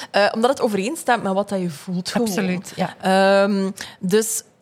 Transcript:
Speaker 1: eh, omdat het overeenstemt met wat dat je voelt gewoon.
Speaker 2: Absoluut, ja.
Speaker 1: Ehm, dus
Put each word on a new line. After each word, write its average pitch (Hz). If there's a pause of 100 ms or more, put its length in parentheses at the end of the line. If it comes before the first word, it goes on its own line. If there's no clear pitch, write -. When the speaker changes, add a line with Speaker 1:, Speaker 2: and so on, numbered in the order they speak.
(100)
Speaker 1:
eh, 202
omdat 226
het 277
overeenstemt 226
met 190
wat 196
dat 196
je 175
voelt 180
gewoon. 233
Speaker 2:
Absoluut, 185
ja. 180
Speaker 1:
Ehm, 196 (300)
dus 214 (200)